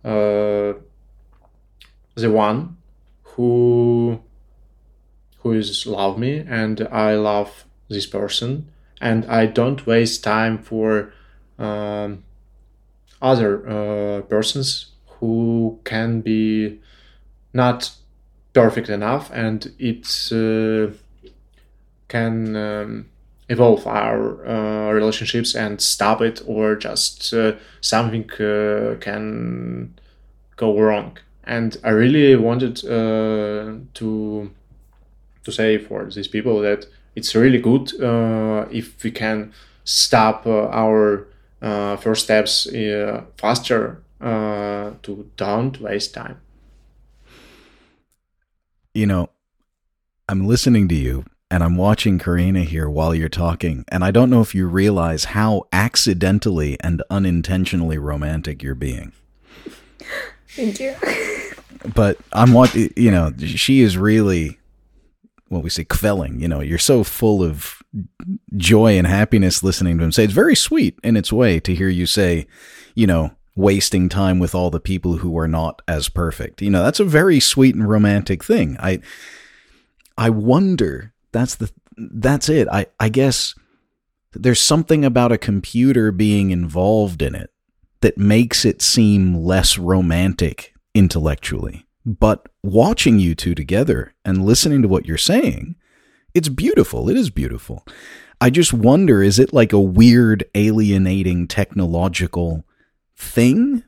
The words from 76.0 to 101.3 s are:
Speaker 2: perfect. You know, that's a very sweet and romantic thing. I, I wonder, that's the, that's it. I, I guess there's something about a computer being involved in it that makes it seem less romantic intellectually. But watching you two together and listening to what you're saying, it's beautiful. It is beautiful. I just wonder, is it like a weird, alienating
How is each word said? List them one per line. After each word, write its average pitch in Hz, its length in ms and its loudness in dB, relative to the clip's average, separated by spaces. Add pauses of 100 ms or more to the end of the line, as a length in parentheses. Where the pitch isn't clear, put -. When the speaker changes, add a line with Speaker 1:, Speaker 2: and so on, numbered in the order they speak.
Speaker 2:
perfect. - 500 -6
You 101 100 0
know, 92 120 4
that's 123 180 0
a 208 40 4
very 165 360 4
sweet 135 340 4
and 107 140 0
romantic 101 560 2
thing. 214 340 0
I, 92 220 -4 (1200)
I 113 100 2
wonder, 113 840 0 (180)
that's 123 220 -2
the, - 160 -6 (260)
that's 131 540 -2
it. 156 200 2
I, 98 160 -2 (140)
I 110 80 2
guess 131 460 0 (760)
there's 117 280 2
something 156 420 2
about 123 300 2
a 110 60 2
computer 113 760 0
being 101 380 2
involved 90 720 0
in 67 120 -4
it - 160 -14 (520)
that - 160 2
makes 110 480 2
it - 160 0
seem 101 520 4
less 90 440 0
romantic 90 960 0 (180)
intellectually. - 920 0 (180)
But 107 440 0 (140)
watching 113 580 4
you 85 140 2
two 87 200 -4
together 82 580 -2 (120)
and 95 200 0
listening 131 380 4
to 110 60 2
what 92 180 0
you're 80 120 -4
saying, - 580 -2 (580)
it's 160 140 2
beautiful. 135 600 0
It 143 80 2
is 220 140 0
beautiful. 60 560 -8 (540)
I 127 100 6
just 156 220 4
wonder, 123 500 6
is 98 160 4
it 131 140 6
like 120 200 4
a 104 60 6
weird, 110 640 6 (100)
alienating 95 920 2